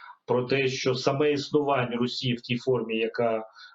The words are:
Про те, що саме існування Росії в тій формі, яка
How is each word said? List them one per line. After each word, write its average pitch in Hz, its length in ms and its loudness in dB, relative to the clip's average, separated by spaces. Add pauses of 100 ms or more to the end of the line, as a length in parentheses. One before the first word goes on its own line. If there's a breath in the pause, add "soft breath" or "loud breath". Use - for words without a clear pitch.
(260 loud breath)
Про 123 160 2
те, 131 260 2
що 127 260 0
саме 139 380 2
існування 139 640 0
Росії 120 380 0
в 117 60 -8
тій 123 160 -2
формі, 113 420 0
яка 113 480 0 (280 loud breath)